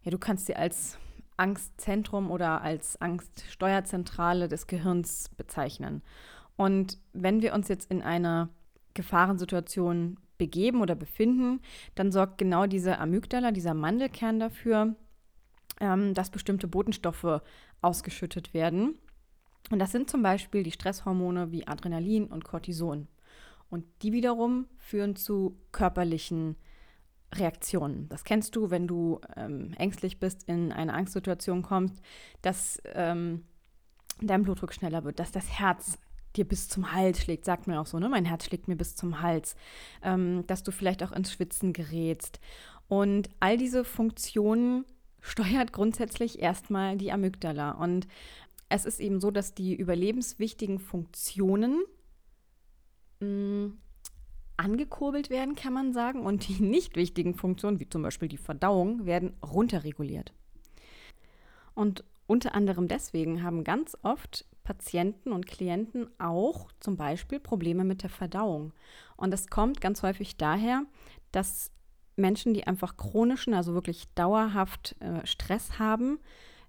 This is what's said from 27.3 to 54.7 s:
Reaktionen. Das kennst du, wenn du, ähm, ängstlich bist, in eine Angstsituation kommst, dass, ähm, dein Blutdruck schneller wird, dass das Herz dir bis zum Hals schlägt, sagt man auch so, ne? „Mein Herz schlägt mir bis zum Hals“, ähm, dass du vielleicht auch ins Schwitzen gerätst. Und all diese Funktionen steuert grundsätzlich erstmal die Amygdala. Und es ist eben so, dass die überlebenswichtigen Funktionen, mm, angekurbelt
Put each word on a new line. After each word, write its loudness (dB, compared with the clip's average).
Reaktionen. -2
Das -12
kennst 0
du, 0
wenn 2
du, 0
ähm, -8
ängstlich -2
bist, -2
in 0
eine -2
Angstsituation -2
kommst, 0
dass, -2
ähm, -2
dein 4
Blutdruck 0
schneller -2
wird, -4
dass -4
das -4
Herz 2
dir 2
bis -2
zum -4
Hals 4
schlägt, -2
sagt 0
man 0
auch -2
so, -4
ne? 0
„Mein 2
Herz -2
schlägt -4
mir 0
bis -4
zum -4
Hals“, 0
ähm, 2
dass -2
du -4
vielleicht 0
auch -6
ins -4
Schwitzen -2
gerätst. -2
Und 4
all 6
diese 0
Funktionen 2
steuert 2
grundsätzlich 0
erstmal 0
die -2
Amygdala. 0
Und 0
es 2
ist -4
eben 0
so, 2
dass -2
die -2
überlebenswichtigen -2
Funktionen, 0
mm, -2
angekurbelt -2